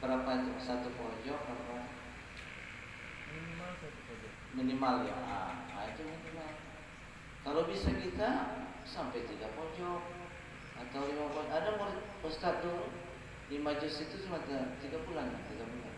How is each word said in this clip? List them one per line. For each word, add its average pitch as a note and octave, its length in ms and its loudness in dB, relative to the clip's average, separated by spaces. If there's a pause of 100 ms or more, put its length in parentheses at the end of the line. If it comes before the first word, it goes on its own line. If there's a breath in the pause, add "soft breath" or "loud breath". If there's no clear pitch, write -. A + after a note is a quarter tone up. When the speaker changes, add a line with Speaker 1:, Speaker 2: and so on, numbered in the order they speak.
Speaker 1:
Berapa B2+ 320 6
itu? B2+ 240 4
Satu B2 400 2
pojok A#2+ 480 0
berapa? - 280 -2 (1600)
Speaker 2:
Minimal E3 480 -4
satu D3+ 240 -8
pojok. A2 300 -8 (180)
Speaker 1:
Minimal B2+ 440 6 (120)
ya, - 160 2
ah, F2+ 400 0 (160)
ah, - 80 0
itu - 160 -4
minimal. D#3+ 480 -4 (960)
Kalau D#3 240 6
bisa G3 160 4 (160)
kita G3 260 4 (540)
sampai B2 480 -2
tiga G#2 240 -4
pojok E3+ 480 -2 (720)
atau B2+ 320 -4
lima D3 240 2
pojok. D3+ 240 2
Ada G3 240 6
murid G3 240 0 (160)
Ustadz E3 400 4
dulu, F3 320 2 (560)
lima D3 320 2
juz D3+ 160 2
itu D#3 200 -2 (120)
cuma E3 160 0
tiga, E3+ 400 0
tiga D3 240 0
bulan D3+ 240 0
ya, - 80 -2 (160)
tiga A2+ 160 -4
bulan. - 260 -6